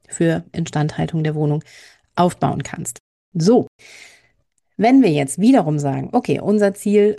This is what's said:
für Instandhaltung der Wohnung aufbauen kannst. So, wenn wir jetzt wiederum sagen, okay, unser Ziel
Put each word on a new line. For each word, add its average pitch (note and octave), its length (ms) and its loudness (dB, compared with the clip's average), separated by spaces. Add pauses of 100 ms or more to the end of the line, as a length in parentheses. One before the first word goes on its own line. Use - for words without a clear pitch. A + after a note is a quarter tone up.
für E3+ 460 -2
Instandhaltung D#3 720 -4
der D#3 100 -2
Wohnung D3+ 300 -2 (500)
aufbauen F3 480 -2
kannst. - 360 -10 (340)
So, F#3 340 2 (1080)
wenn B3+ 260 4
wir G3 80 4
jetzt C#3+ 280 -2
wiederum F3+ 400 2
sagen, C3+ 340 -4
okay, - 280 -2
unser G3+ 340 0
Ziel G#3 440 2